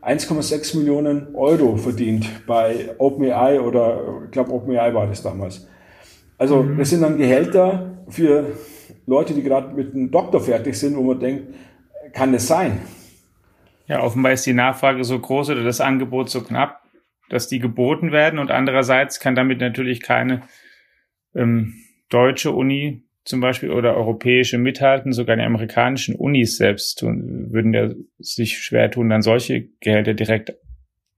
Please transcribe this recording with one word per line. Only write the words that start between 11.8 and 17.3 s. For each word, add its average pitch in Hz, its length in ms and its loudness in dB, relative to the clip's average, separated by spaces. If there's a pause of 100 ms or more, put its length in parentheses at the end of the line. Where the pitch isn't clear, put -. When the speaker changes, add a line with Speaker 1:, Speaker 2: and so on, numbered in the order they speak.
Speaker 1:
„Kann 135 220 2
das 120 120 0
sein?“ 160 340 0 (1040)
Speaker 2:
Ja, 139 160 -2
offenbar 127 300 2
ist 127 120 -2
die 131 80 0
Nachfrage 127 500 2
so 123 160 -2
groß 139 320 -2
oder 123 140 -2
das 120 160 -2
Angebot 127 480 0
so 127 140 -6
knapp, 123 380 -2 (520)